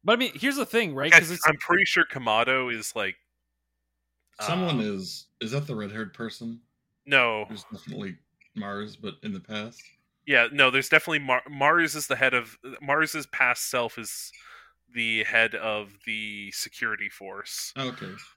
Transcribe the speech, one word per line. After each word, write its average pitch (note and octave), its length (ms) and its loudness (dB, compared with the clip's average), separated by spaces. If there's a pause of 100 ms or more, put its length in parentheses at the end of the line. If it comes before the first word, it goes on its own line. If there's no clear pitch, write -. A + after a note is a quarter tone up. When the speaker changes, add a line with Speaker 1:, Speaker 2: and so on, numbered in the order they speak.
Speaker 1:
But, G3+ 100 4
I - 20 4
mean, A#3+ 180 0
here's C4 220 0
the C#4 100 -2
thing, G#3 280 0
right? D3 180 4
Speaker 2:
Like, E3 80 12
I, - 0 -
Speaker 1:
'Cause E3 100 -4
it's E3+ 180 0
Speaker 2:
I'm D#3 100 2
pretty F#3+ 260 2
sure F3 200 2
Kamado B2 720 0
is, G#2+ 220 -8
like, G2 200 -4 (1200)
Speaker 3:
Someone E3 380 0
Speaker 2:
um, - 20 0
Speaker 3:
is. G2 480 -6 (120)
Is A2+ 120 -6
that C#3+ 140 -4
the C#3+ 80 -8
red-haired G#2 400 -8
person? A#2 480 -10 (440)
Speaker 2:
No. A#2 420 2
Speaker 3:
There's G#2+ 160 -12
definitely G2+ 540 -12 (380)
Mars, G#2 400 -8
but G2+ 260 -10
in G#2+ 100 -6
the F#2+ 80 -8
past? G#2+ 520 -12 (340)
Speaker 2:
Yeah, B2 260 6
no, C3+ 180 6
there's C3 180 0
definitely D#3 300 4
Mar-, C3 300 2
Mars D3 480 4
is - 100 -6
the C3 100 0
head C3 180 4
of, A#2 220 -2 (240)
Mars's C#3+ 460 0
past - 440 0
self A#2+ 280 -2
is - 340 -12 (640)
the A2+ 300 0
head A2+ 320 2
of G#2 500 -6
the G#2+ 460 -8
security G#2+ 560 -6
force. - 680 -12
Speaker 3:
Oh, C3 120 -6
okay. G2+ 300 -12 (180)